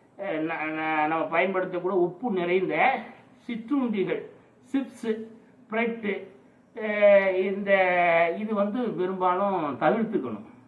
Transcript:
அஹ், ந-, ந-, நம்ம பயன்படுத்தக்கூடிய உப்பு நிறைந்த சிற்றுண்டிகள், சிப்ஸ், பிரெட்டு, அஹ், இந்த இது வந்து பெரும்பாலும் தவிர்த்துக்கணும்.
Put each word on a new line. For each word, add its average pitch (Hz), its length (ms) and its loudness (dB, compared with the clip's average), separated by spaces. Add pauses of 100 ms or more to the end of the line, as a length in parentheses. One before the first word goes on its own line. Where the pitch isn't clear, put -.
(200)
அஹ், 156 220 -4
ந-, 156 280 -4
ந-, 156 380 0
நம்ம 160 180 0
பயன்படுத்தக்கூடிய 180 760 0
உப்பு 180 320 -2
நிறைந்த 180 720 0 (440)
சிற்றுண்டிகள், 226 800 -2 (440)
சிப்ஸ், 226 520 -4 (460)
பிரெட்டு, 220 560 -2 (480)
அஹ், 202 600 4
இந்த 202 360 0 (680)
இது 214 140 -4
வந்து 208 280 0
பெரும்பாலும் 185 1000 0
தவிர்த்துக்கணும். 151 640 0 (220)